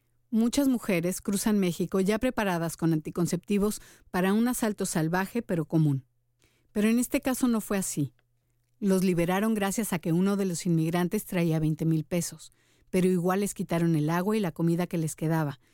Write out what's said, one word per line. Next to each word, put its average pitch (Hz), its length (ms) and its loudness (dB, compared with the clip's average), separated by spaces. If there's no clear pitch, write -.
Muchas 240 360 2
mujeres 185 540 0
cruzan 202 380 0
México 185 400 0
ya 202 180 2
preparadas 196 580 -2
con 165 180 2
anticonceptivos 180 880 -2
para 190 240 2
un 226 140 2
asalto 208 400 -2
salvaje 180 560 -2
pero 165 220 -2
común. 151 400 2
Pero 208 160 0
en 226 100 2
este 262 240 0
caso 262 260 0
no 226 140 2
fue 202 160 -4
así. 156 360 -4
Los 190 220 2
liberaron 185 520 2
gracias 196 360 -2
a 180 80 -2
que 165 140 -2
uno 196 240 2
de 196 80 0
los 175 200 -4
inmigrantes 170 600 0
traía 170 340 0
veinte 156 240 -2
mil 160 220 0
pesos, - 480 -6
pero 185 200 2
igual 185 320 2
les 202 120 -4
quitaron 170 440 0
el 151 120 0
agua 180 280 0
y - 20 0
la 180 140 -2
comida 170 340 0
que 175 100 -6
les 156 200 -4
quedaba, 156 420 -2